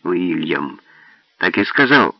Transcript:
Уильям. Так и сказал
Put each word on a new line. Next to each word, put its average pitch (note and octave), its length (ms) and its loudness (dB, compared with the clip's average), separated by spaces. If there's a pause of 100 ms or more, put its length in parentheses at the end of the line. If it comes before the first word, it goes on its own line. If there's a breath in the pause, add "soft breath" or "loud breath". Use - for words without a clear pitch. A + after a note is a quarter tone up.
Уильям. D#2+ 760 -4 (600 soft breath)
Так - 180 0
и G2+ 80 2
сказал C3+ 540 2